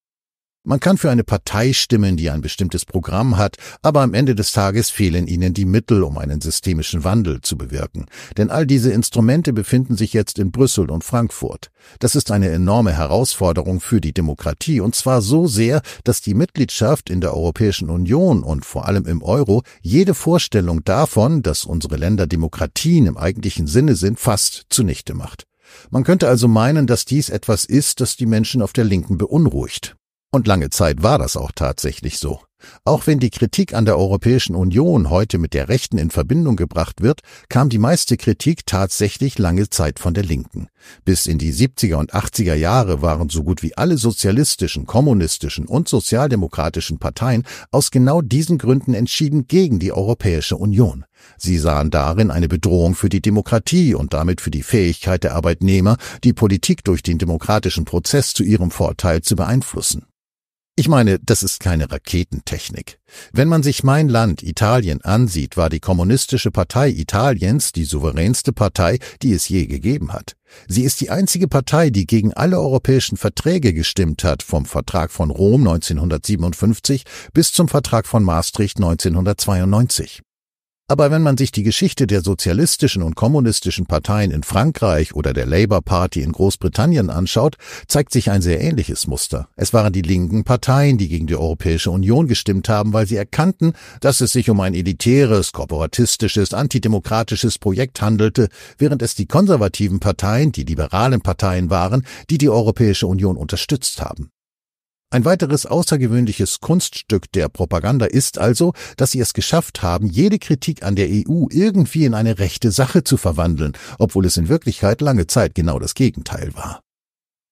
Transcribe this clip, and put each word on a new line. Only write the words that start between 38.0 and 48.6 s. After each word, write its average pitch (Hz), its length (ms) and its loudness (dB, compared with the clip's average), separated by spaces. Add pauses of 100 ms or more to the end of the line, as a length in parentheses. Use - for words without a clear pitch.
Kritik - 480 -2
tatsächlich 98 720 -2
lange 95 300 0
Zeit 76 300 -2
von 85 160 -2
der - 100 -2
Linken. 69 440 -6 (360)
Bis 92 220 2
in 80 100 0
die 78 160 -2
siebziger 98 460 0
und - 160 -4
achtziger 90 400 -2
Jahre 87 480 0
waren 80 260 0
so 76 160 -2
gut 85 180 -2
wie 82 140 -6
alle 165 220 0
sozialistischen, 107 880 0
kommunistischen 101 800 0
und 156 200 -2
sozialdemokratischen 98 1120 -2
Parteien 117 460 -2 (260)
aus - 200 0
genau 135 320 4
diesen 156 340 0
Gründen 131 380 2